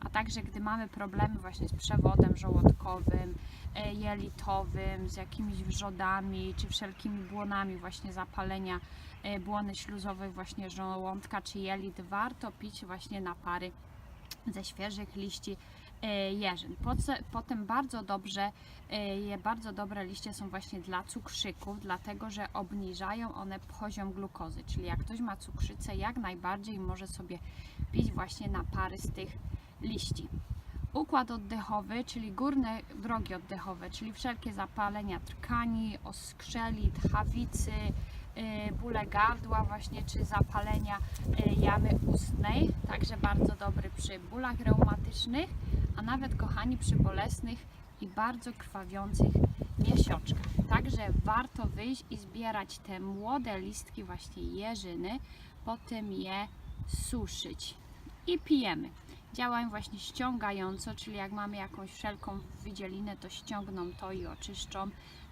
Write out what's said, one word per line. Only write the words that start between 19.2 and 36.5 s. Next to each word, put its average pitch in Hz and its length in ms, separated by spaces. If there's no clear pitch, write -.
je, 202 180
bardzo 220 340
dobre 202 320
liście 202 300
są 202 140
właśnie 190 320
dla 185 220
cukrzyków, 202 800
dlatego 208 500
że 202 220
obniżają 196 840
one 196 260
poziom 202 320
glukozy, 180 540
czyli 180 200
jak 170 140
ktoś 226 200
ma 214 160
cukrzycę, - 600
jak 214 200
najbardziej 196 640
może 185 280
sobie 180 320
pić - 200
właśnie 190 360
napary 190 500
z - 140
tych 190 260
liści. - 460
Układ 269 380
oddechowy, 214 760
czyli 220 280
górne 240 480
drogi 202 400
oddechowe, 180 560
czyli 220 220
wszelkie 233 400
zapalenia 202 680
trkani, 226 840
oskrzeli, - 880